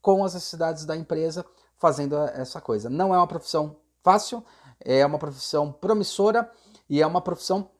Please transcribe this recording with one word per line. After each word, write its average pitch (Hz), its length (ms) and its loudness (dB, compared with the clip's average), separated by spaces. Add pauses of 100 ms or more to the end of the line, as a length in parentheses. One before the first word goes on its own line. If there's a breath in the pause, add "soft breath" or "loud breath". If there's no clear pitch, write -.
com 196 220 4
as 185 120 -2
necessidades 160 500 -6
da 156 100 -4
empresa 160 520 -4 (320 soft breath)
fazendo 143 360 0
a-, 147 200 -2
essa 131 260 -10
coisa. 113 300 -4
Não 185 240 2
é - 20 4
uma 175 100 6
profissão 156 500 -4 (260)
fácil, 214 420 2 (340 soft breath)
é 135 280 4
uma 147 120 -2
profissão 147 540 -4
promissora 214 800 0 (400 soft breath)
e 143 100 2
é 156 60 6
uma 175 160 0
profissão 151 580 -4